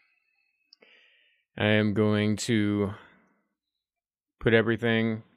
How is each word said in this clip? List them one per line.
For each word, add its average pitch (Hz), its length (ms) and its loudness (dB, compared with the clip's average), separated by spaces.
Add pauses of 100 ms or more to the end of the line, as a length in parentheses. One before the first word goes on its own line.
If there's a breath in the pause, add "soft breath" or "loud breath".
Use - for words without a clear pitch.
(1600 soft breath)
I 104 100 -2
am 107 280 2
going 107 440 0
to 104 580 -2 (1400 loud breath)
put 117 160 0
everything 113 640 0 (160)